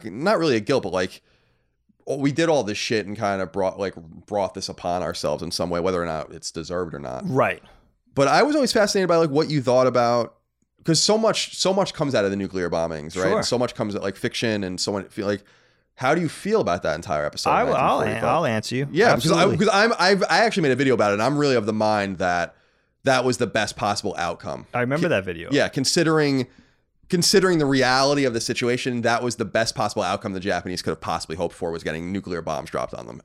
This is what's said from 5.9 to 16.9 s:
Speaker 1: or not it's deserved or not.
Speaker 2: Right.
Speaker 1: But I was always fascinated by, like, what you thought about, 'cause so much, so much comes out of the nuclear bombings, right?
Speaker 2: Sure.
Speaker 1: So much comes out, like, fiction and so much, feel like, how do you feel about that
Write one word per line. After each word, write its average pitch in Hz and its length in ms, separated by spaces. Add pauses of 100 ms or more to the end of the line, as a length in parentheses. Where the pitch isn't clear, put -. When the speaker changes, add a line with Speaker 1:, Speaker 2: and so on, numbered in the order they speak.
Speaker 1:
or 85 40
not 80 260
it's 82 200
deserved 87 420
or 71 60
not. 64 280
Speaker 2:
Right. 120 340 (520)
Speaker 1:
But 139 160
I 175 140
was 294 120
always 269 160
fascinated 208 380
by, 170 80
like, 165 120
what 147 200
you 147 120
thought 127 260
about, 120 500 (480)
'cause 160 160
so 214 160
much, - 400
so 185 160
much 190 200
comes 143 220
out 107 80
of 98 80
the 98 60
nuclear 90 320
bombings, 82 480
right? 92 120
Speaker 2:
Sure. 202 140
Speaker 1:
So 120 160
much 123 160
comes 104 200
out, 92 80
like, 98 120
fiction 110 480
and 90 160
so 104 140
much, 98 160
feel 101 180
like, 104 160 (520)
how 131 200
do 180 60
you 151 80
feel 202 320
about 92 220
that 80 120